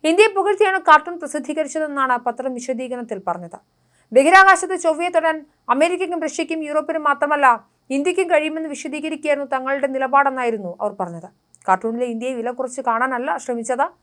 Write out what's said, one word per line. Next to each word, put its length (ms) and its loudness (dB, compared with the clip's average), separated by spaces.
ഇന്ത്യയെ 300 4
പുകഴ്ത്തിയാണ് 480 0
കാർട്ടൂൺ 380 4
പ്രസിദ്ധീകരിച്ചതെന്നാണ് 1000 -4
പത്രം 340 -6
വിശദീകരണത്തിൽ 760 -8
പറഞ്ഞത്. 320 -10
ബഹിരാകാശത്ത് 680 6
ചൊവ്വയെ 300 0
തൊടാൻ 360 0
അമേരിക്കയ്ക്കും 520 2
റഷ്യയ്ക്കും 420 -4
യൂറോപ്പിനും 400 -2
മാത്രമല്ല 640 2
ഇന്ത്യക്കും 420 0
കഴിയുമെന്ന് 380 0
വിശദീകരിക്കുകയായിരുന്നു 840 -4
തങ്ങളുടെ 360 -2
നിലപാടെന്നായിരുന്നു 960 0
അവർ 180 -4
പറഞ്ഞത്. 300 -10
കാർട്ടൂണിലെ 380 0
ഇന്ത്യയെ 280 -6
വില 180 -6
കുറച്ച് 300 -8
കാണാനല്ല 560 -2
ശ്രമിച്ചത്. 520 -4